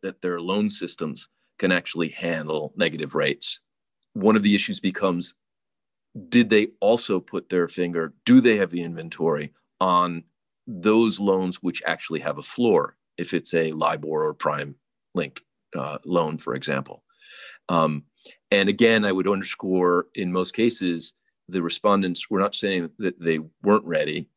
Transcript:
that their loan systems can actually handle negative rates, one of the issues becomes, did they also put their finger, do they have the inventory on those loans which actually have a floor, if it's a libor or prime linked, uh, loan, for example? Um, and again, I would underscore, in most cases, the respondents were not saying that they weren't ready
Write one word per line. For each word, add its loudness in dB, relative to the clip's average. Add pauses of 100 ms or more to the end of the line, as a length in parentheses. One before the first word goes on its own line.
that -10
their -2
loan 0
systems -8 (280)
can 0
actually -2
handle -6
negative -4
rates, -2 (540)
one 4
of 2
the 6
issues -2
becomes, -2 (960)
did 4
they 6 (120)
also 2
put -8
their 0
finger, -4 (120)
do 8
they 6
have 0
the -4
inventory -4 (260)
on 2 (440)
those 2
loans 0
which -6
actually -4
have -6
a -14
floor, 0 (200)
if -6
it's -2
a 2
libor -2
or -2
prime -4 (400)
linked, -4 (340)
uh, -6
loan, 0
for -6
example? -6 (680)
Um, 2 (480)
and 4
again, 4
I 2
would 0
underscore, 0
in -4
most -2
cases, 0 (340)
the -2
respondents 0
were 0
not 0
saying -2 (100)
that -4
they 0 (240)
weren't 4
ready -2